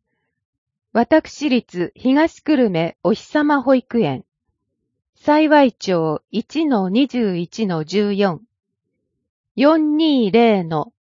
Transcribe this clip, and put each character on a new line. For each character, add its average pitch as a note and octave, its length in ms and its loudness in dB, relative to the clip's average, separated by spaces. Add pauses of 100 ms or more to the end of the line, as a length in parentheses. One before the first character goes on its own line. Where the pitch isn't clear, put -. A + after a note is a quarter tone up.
(920)
私 C#4 560 0
立 F#3+ 460 -4
東 C#4+ 460 -2
久 D4+ 140 0
留 B3 140 2
米 E3 340 -4
お F3+ 100 0
日 - 100 -6
様 D4 380 -2
保 C4+ 140 2
育 A#3+ 260 -2
園。 C3+ 220 -4 (920)
幸 D4 560 2
町 D#3+ 580 -4
一 D4+ 380 -4
の G3 220 0
二 B3 180 2
十 G#3 300 -2
一 F#3+ 300 -6
の D#3+ 160 -2
十 G3+ 300 -2
四。 F#3+ 280 -2 (1120)
四 D4+ 420 2
二 C4+ 340 0
零 A3 320 2
の D#3+ 380 -6